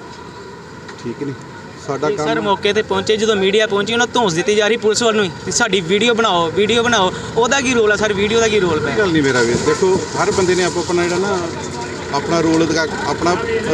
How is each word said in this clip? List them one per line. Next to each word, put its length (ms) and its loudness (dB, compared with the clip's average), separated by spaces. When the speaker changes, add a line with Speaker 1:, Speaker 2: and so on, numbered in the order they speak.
Speaker 1:
ਠੀਕ 180 -8
ਨਹੀਂ? 120 -6
ਸਾਡਾ 240 -2
Speaker 2:
ਜੀ 60 -2
Speaker 1:
ਕੰਮ 100 -2
Speaker 2:
ਸਰ, 140 0
ਮੌਕੇ 320 0
ਤੇ 100 0
ਪਹੁੰਚੇ, 340 0
ਜਦੋਂ 200 2
ਮੀਡੀਆ 300 2
ਪਹੁੰਚੀ, 260 -2
ਉਹਨਾਂ 140 2
ਧੌਂਸ 260 0
ਦਿੱਤੀ 220 0
ਜਾ 140 2
ਰਹੀ 80 2
ਪੁਲਿਸ 260 0
ਵੱਲ 120 4
ਨੂੰ 100 2
ਹੀ 60 -2
ਕਿ 60 -6
ਸਾਡੀ 300 2
ਵੀਡੀਓ 340 2
ਬਣਾਓ, 360 2
ਵੀਡੀਓ 320 2
ਬਣਾਓ। 300 2
ਉਹਦਾ 240 2
ਕੀ 140 0
ਰੋਲ 180 4
ਹੈ 40 2
ਸਰ, 160 0
ਵੀਡੀਓ 280 2
ਦਾ 80 4
ਕੀ 120 2
ਰੋਲ 180 2
Speaker 1:
ਕੋਈ 20 -2
Speaker 2:
ਪਿਆ? 180 -2
Speaker 1:
ਗੱਲ 140 2
ਨਹੀਂ 100 4
ਮੇਰਾ 200 4
ਵੀਰ, 140 2
ਦੇਖੋ 440 2
ਹਰ 80 0
ਬੰਦੇ 240 2
ਨੇ 100 2
ਆਪੋ 160 -2
ਆਪਣਾ 220 0
ਜਿਹੜਾ 160 0
ਨਾ 200 0
ਆਪਣਾ 260 0
ਰੋਲ 260 2
ਦਿਖਾ-, 420 -2
ਆਪਣਾ 280 0